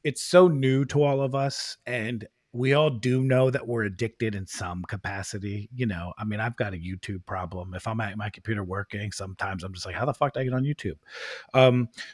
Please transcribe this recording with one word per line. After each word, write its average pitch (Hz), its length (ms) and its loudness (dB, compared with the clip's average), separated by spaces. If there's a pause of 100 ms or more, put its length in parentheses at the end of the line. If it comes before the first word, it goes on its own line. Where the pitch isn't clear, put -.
it's 147 180 -4
so 180 260 10
new 135 380 4
to 143 180 4
all 139 180 4
of 135 140 0
us, 139 420 -2 (100)
and 117 400 -4 (260)
we 131 200 2
all 151 180 6
do 127 320 2
know 131 280 6
that 127 160 -2
we're 117 160 0
addicted 107 520 -2
in 95 120 -8
some 90 360 -6
capacity. 98 920 -8
You 127 140 -2
know, 87 300 -4
I 107 80 -10
mean, 104 140 -4
I've 117 160 -4
got 104 180 -4
a 90 40 -8
YouTube 92 480 -8
problem. 90 480 -8
If 90 140 -8
I'm 113 140 -2
at 101 160 -6
my 104 120 -6
computer 104 340 -6
working, 101 480 -6
sometimes 95 520 -8
I'm 95 100 -10
just 92 120 -12
like, 90 100 -8
"How 120 100 -2
the 147 80 0
fuck - 200 -2
did - 80 -4
I - 40 -2
get 127 80 -2
on 127 100 0
YouTube?" 139 340 -4 (560)
Um, 123 360 6 (240)